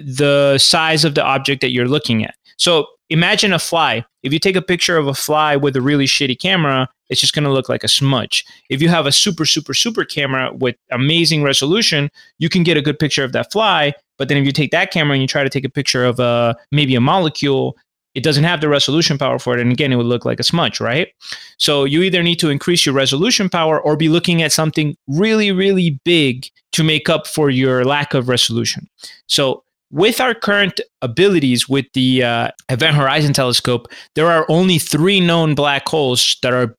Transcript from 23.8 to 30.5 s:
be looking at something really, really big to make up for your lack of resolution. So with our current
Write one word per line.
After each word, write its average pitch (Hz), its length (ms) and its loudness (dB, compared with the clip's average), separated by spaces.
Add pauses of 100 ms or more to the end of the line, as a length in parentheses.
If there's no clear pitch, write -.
be 156 140 2
looking 165 340 2
at 151 100 0
something 156 440 -2 (100)
really, 208 460 2
really 185 520 0
big 143 440 0 (240)
to 165 100 -2
make 156 280 0
up 160 180 -2
for 147 220 0
your 127 340 0
lack 143 300 -2
of 123 160 -2
resolution. 117 580 -2 (400)
So 135 340 -2 (300)
with 202 280 2
our 254 140 0
current 202 460 -2 (220)